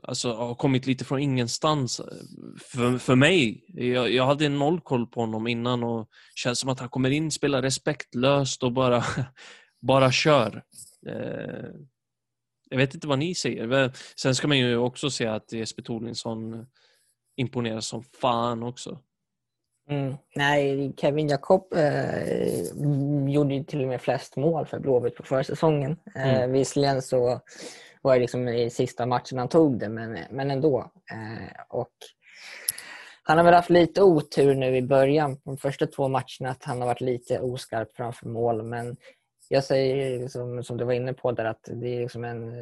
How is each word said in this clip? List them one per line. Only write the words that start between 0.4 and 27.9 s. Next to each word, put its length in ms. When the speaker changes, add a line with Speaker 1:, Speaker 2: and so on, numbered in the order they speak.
Speaker 1:
kommit 320
lite 180
från 140
ingenstans, 800
eh, 60
för, 380
för 160
mig. 540
Jag, 420
jag 160
hade 220
noll 320
koll 260
på 140
honom 260
innan 380
och 240
känns 240
som 100
att 120
han 80
kommer 220
in, 200
spelar 320
respektlöst 1000
och 100
bara, 320
<laughs> 400
bara 300
kör. 500
Eh, 600
jag 80
vet 160
inte 140
vad 100
ni 160
säger. 320
Men 260
sen 180
ska 140
man 100
ju 180
också 340
säga 240
att 180
Jesper 300
Thorlinsson 840
imponerar 440
som 220
fan 600
också. 360
Speaker 2:
Mm. 240
Nej, 600
Kevin 320
Jakob, 480
eh, 840
gjorde 260
ju 100
till 180
och 60
med 120
flest 360
mål 300
för 120
Blåvitt 380
på 60
försäsongen. 720
Eh, 220
Speaker 1:
Mm. 160
Speaker 2:
visserligen 500
så 380